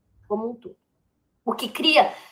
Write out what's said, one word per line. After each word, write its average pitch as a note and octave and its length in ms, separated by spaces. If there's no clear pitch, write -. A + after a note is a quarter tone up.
como A3 220
um A#3+ 40
todo. - 220
O A#3 100
que A#3+ 140
cria D4+ 440